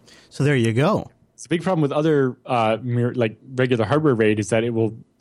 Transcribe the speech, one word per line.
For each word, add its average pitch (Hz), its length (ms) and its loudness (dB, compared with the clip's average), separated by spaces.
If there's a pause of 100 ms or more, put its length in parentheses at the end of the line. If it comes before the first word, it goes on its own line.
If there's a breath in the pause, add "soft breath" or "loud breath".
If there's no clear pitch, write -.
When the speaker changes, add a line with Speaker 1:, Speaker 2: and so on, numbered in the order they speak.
(280 loud breath)
Speaker 1:
So - 160 -6
there 143 120 2
you 113 180 0
go. 147 360 -2 (220)
Speaker 2:
It's - 140 -20
a - 20 -12
big 165 140 -4
problem 185 180 -2
with 139 120 0
other, 143 520 0
uh, 113 380 0
mir-, 120 320 -2
like, 113 240 -2 (160)
regular 123 320 2
hardware 147 280 2
raid 107 240 2
is 101 120 -2
that 113 140 2
it 120 100 -4
will 113 200 0 (260)